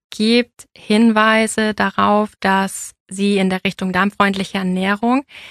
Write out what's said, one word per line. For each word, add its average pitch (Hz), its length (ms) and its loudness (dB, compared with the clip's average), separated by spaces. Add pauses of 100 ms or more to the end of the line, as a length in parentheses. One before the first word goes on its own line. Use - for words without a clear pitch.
(100)
gibt 233 580 -2 (100)
Hinweise 220 960 2
darauf, 202 640 0
dass 190 540 -2 (160)
sie 196 300 0
in 190 120 2
der 185 140 -6
Richtung 190 280 -4
darmfreundliche 196 680 -2
Ernährung 196 680 -2 (260)